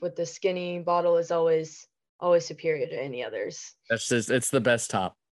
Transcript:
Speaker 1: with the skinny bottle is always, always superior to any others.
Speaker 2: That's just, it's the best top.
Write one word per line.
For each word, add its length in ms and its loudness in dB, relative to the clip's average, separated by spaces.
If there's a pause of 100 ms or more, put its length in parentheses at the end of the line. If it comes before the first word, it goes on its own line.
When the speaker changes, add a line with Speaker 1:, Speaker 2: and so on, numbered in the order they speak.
Speaker 1:
with 140 -4
the 100 -2
skinny 540 -2
bottle 360 4
is 140 0
always, 560 0 (340)
always 240 4
superior 440 -2
to 140 -6
any 220 -6
others. 520 -8 (120)
Speaker 2:
That's 200 -2
just, 220 0
it's 200 0
the 100 2
best 300 2
top. 260 -2 (220)